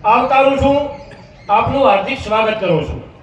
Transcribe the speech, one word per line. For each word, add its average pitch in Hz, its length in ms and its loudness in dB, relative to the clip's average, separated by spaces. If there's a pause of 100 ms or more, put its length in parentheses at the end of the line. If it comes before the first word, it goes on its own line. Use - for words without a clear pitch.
આવકારું 262 540 2
છું, 277 200 2 (680)
આપનું 254 400 2
હાર્દિક 196 300 0
સ્વાગત 214 420 -2
કરું 175 280 -2
છું. - 180 -12 (160)